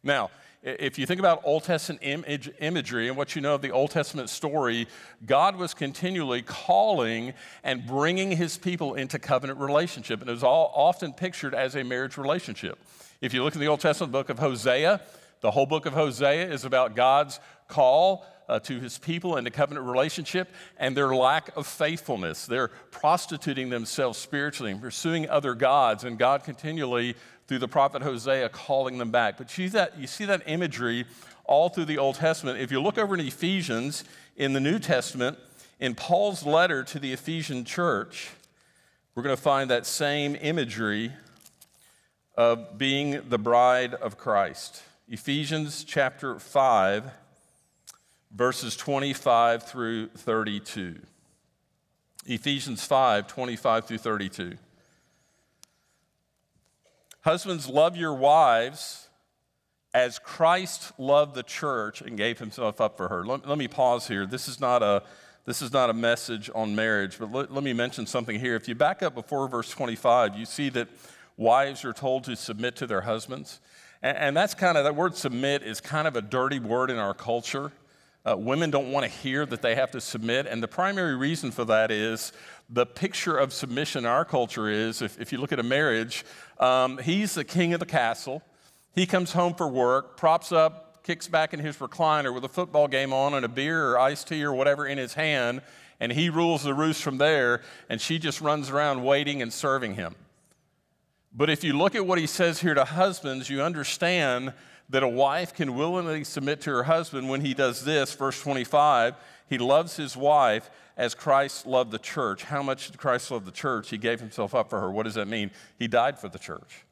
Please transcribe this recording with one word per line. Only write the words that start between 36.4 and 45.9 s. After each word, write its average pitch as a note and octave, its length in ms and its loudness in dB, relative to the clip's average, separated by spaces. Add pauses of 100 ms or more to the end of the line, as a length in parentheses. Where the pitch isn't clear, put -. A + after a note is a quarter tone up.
letter D#3 380 4
to D3 160 -10
the C3+ 140 -6
Ephesian D3+ 500 -6
church, B2+ 680 -2 (840)
we're A#2+ 80 -6
gonna C3+ 140 0
find C3+ 320 2
that A#2+ 160 2
same C#3+ 500 0
imagery A#2 800 -2 (1200)
of A#2 420 2
being C#3 520 0
the A#2+ 80 2
bride B2 560 4
of A2 240 -8
Christ. G2 640 -2 (260)
Ephesians D3 760 -4
chapter C3 560 -2